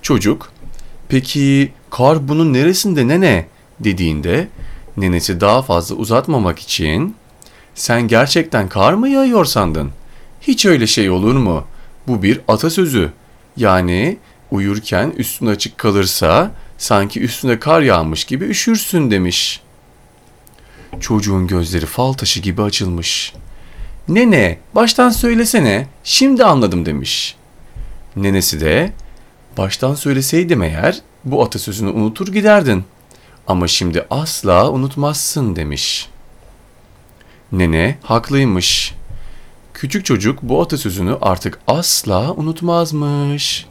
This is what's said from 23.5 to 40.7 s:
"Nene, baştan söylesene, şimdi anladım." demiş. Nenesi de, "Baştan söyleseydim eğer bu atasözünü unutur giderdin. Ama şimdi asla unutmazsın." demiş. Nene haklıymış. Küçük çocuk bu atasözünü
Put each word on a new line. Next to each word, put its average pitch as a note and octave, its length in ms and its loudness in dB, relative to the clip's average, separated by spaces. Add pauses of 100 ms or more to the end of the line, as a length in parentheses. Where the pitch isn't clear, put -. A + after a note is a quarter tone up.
"Nene, D#3+ 500 4 (160)
baştan A#3+ 360 4
söylesene, A3 760 2 (180)
şimdi C4 400 4
anladım." G#2 420 4
demiş. - 500 -6 (800)
Nenesi G2 440 0
de, A2 320 0 (680)
"Baştan A2+ 360 -2
söyleseydim C#3+ 680 0
eğer E2 380 -2 (240)
bu B2+ 180 0
atasözünü G#2+ 480 -4
unutur A2 380 -2
giderdin. F#3+ 560 4 (600)
Ama F2+ 220 0
şimdi E2+ 420 -2
asla A#2 600 2
unutmazsın." C#3 840 -4
demiş. D2 520 -6 (1400)
Nene F2 500 2
haklıymış. A#2 920 0 (800)
Küçük F#3 300 -6
çocuk A2+ 380 0
bu B2 200 0
atasözünü G#2 580 -4